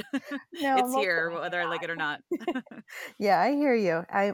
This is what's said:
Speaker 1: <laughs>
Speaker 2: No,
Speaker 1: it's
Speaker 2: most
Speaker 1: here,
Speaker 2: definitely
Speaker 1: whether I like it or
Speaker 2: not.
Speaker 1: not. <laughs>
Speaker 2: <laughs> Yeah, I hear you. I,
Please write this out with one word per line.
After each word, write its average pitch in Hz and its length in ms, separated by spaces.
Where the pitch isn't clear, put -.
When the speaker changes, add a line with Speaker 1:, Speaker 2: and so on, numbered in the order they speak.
Speaker 1:
<laughs> - 80
Speaker 2:
No, 277 240
Speaker 1:
it's 254 40
Speaker 2:
most 262 60
Speaker 1:
here, 170 260
Speaker 2:
definitely 170 160
Speaker 1:
whether 175 180
I 175 60
like 165 160
it 165 80
or 165 60
Speaker 2:
not. 151 240
Speaker 1:
not. 254 160
<laughs> - 140
Speaker 2:
<laughs> - 200
Yeah, 196 240
I 254 140
hear 285 180
you. 180 380
I, 202 220